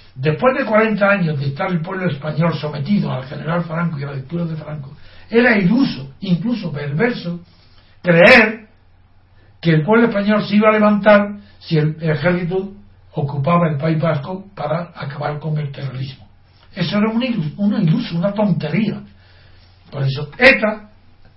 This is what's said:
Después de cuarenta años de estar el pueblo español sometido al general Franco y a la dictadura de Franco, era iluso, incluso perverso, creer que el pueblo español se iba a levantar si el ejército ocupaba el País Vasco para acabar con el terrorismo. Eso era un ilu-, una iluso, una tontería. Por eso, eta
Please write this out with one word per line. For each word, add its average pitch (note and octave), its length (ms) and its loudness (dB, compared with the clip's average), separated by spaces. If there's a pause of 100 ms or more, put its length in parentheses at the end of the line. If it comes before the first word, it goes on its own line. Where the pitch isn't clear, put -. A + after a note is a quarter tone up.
(140)
Después F#3+ 440 0
de B3+ 80 -2
cuarenta G#3 420 2
años E3+ 300 0
de C3+ 80 -4
estar F#3 240 -4
el F3 100 -2
pueblo F#3 300 -4
español D3+ 440 -2
sometido D3 560 -2
al C3 140 -6
general D3+ 380 -4
Franco D#3+ 360 -4
y C3+ 40 -8
a C#3 60 -8
la C3+ 80 -10
dictadura E3+ 280 -6
de D#3+ 120 -6
Franco, D3+ 380 -12 (360)
era A#3+ 260 4
iluso, A3 640 0
incluso F#3+ 500 -2
perverso, E3 720 -4 (600)
creer G#3 680 6 (960)
que E3+ 80 2
el D#3 140 4
pueblo A3+ 240 4
español G3+ 360 0
se G#3 120 0
iba G#3+ 120 6
a G#3+ 40 8
levantar G#3 680 4 (200)
si D#3+ 200 -2
el D#3 240 0
ejército F3 720 -2 (420)
ocupaba E3 560 0
el C#3+ 80 -4
País D#3+ 200 0
Vasco - 560 -4
para D#3 400 -6
acabar D3 440 -8
con D3+ 180 -4
el C#3+ 160 -6
terrorismo. C3 560 -10 (460)
Eso F#3+ 240 -2
era A3 100 2
un A#3 140 -2
ilu-, F3+ 340 -4
una G3+ 240 0
iluso, E3 380 0
una G3 140 0
tontería. G3+ 680 -2 (880)
Por C#3 120 -6
eso, C#3+ 340 -4
eta A3+ 540 2 (460)